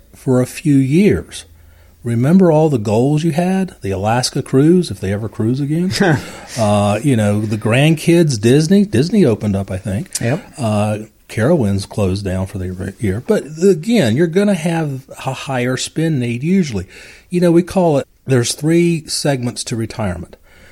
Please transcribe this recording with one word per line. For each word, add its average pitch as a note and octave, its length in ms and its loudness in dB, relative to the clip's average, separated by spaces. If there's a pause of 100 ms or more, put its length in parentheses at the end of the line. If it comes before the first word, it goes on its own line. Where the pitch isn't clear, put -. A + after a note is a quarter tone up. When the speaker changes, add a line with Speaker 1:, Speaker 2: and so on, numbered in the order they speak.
(140)
Speaker 1:
for B2+ 260 0
a B2+ 60 0
few - 300 0
years. C3+ 680 2 (580)
Remember D3 480 4
all D#3 160 4
the C#3 100 0
goals A#2+ 460 0
you E3 80 0
had? F3+ 500 -2
The G2 80 -4
Alaska A2 500 -2
cruise, D#3 480 4
if G2+ 120 -10
they F#2+ 120 -2
ever G#2 160 -4
cruise A#2 320 -2
again. D#3+ 300 -2 (100)
Speaker 2:
<laughs> E3 200 2 (380)
Speaker 1:
Uh, G#2 440 2
you C3+ 140 2
know, G#2 240 0
the G#2+ 160 -4
grandkids, D3 840 2
Disney. D#3 460 4
Disney F#3 400 2
opened G#2+ 320 0
up, G2 140 -4
I F#2+ 80 -6
think. G#2 420 -6
Speaker 2:
Yep. B2 380 -4
Speaker 1:
Uh, G#2+ 400 -2 (300)
Carowinds A2 600 0
closed G2+ 380 -2
down F#2 200 -4
for G2 120 -10
the F#2 140 -8
re-, F#2+ 280 -10
year. G#2 260 -4
But - 180 0 (180)
again, F3+ 560 2
you're F3 80 2
gonna G3+ 260 0
have D#3 560 -4
a - 240 -10
higher B2+ 460 -4
spend D#3 420 -2
need A#2+ 220 -4
usually. D3+ 440 0 (440)
You F3 100 0
know, F3 100 4
we E3+ 120 4
call E3+ 340 0
it, B2+ 100 -2 (200)
there's B2+ 260 0
three E3 540 0
segments B2+ 580 -4
to - 120 -6
retirement. G#2 600 -6 (360)